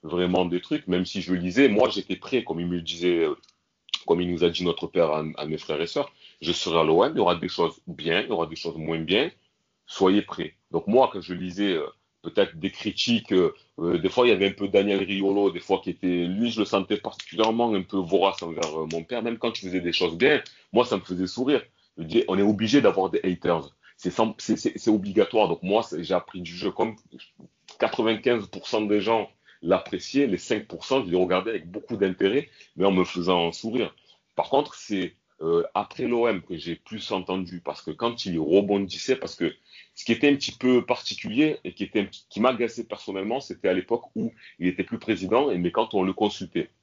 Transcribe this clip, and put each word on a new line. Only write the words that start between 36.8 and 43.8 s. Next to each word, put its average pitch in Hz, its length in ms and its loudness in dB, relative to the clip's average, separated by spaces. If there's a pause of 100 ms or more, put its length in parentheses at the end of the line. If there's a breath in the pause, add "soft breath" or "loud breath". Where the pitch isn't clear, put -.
entendu, 90 500 -6
parce - 200 -10
que 80 80 -10
quand 117 340 -6
il 85 140 -4
rebondissait, 98 760 2
parce - 200 -10
que 82 180 -2 (400 loud breath)
ce - 120 -12
qui 117 60 2
était 143 180 4
un 143 60 4
petit - 160 -8
peu 127 300 2
particulier 127 840 -2
et 90 100 -10
qui 98 100 -6
était 104 160 -2
un 98 60 0
petit, - 240 -20
qui 101 100 -6
m'agaçait 117 440 0
personnellement, 104 560 -6
c'était - 280 -4
à 90 60 2
l'époque 117 300 -2 (120)